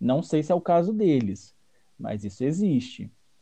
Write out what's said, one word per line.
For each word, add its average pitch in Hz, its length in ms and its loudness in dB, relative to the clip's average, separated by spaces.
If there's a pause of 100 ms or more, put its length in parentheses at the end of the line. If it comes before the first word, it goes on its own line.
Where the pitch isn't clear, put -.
Não 131 220 2
sei 156 200 0
se 151 100 -2
é - 20 4
o 175 60 2
caso 175 320 2
deles, 139 640 0 (440)
mas 107 260 -8
isso 104 200 -6
existe. 147 680 -2 (300)